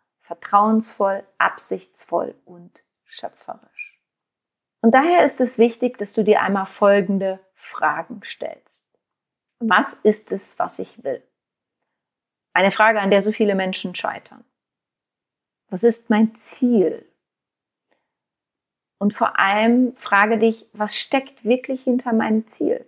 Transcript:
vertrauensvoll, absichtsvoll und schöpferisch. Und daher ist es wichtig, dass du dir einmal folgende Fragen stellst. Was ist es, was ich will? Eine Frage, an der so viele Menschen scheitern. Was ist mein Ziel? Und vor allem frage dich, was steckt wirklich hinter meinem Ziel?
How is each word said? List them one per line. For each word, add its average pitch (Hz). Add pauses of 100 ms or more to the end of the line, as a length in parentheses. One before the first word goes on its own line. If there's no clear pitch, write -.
(220)
vertrauensvoll, 202 (160)
absichtsvoll - (100)
und 175 (220)
schöpferisch. - (800)
Und 226
daher 330
ist 277
es 247
wichtig, 240
dass 202
du 220
dir 208
einmal 190
folgende 196 (160)
Fragen -
stellst. - (760)
Was 220
ist -
es, -
was -
ich -
will? 131 (1300)
Eine 185
Frage, 214
an 196
der 196
so 208
viele 208
Menschen 185
scheitern. - (1300)
Was 185
ist 233
mein 220
Ziel? - (1900)
Und 202
vor -
allem 233
frage 214
dich, 220
was 214
steckt -
wirklich 254
hinter 254
meinem 220
Ziel? -